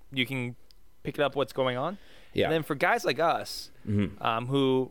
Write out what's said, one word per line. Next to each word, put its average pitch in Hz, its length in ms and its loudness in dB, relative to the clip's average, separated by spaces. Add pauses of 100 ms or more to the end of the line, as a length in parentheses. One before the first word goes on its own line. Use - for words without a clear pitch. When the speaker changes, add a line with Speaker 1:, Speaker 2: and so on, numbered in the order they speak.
(120)
Speaker 1:
you 127 140 2
can 123 300 -4 (480)
pick 143 140 -4
it - 40 -2
up 135 140 0
what's 139 160 0
going 131 240 0
on. 160 220 -4 (340)
Speaker 2:
Yeah. 101 140 4
Speaker 1:
And 160 60 4
then 160 120 2
for 156 100 -2
guys 185 300 2
like 147 160 2
us, 139 500 0 (180)
Speaker 2:
Mm-hmm. 101 320 0
Speaker 1:
um, 117 280 0
who 131 420 4